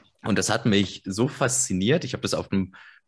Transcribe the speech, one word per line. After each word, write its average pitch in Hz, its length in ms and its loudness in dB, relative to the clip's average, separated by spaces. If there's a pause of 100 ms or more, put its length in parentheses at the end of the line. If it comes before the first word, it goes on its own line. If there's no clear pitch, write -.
(240)
und 98 120 0
das 117 140 0
hat 113 160 0
mich 101 380 2
so 101 240 0
fasziniert. 123 720 0
Ich 127 100 -8
habe - 100 -6
das - 120 -2
auf - 140 -4
dem 95 260 0 (340)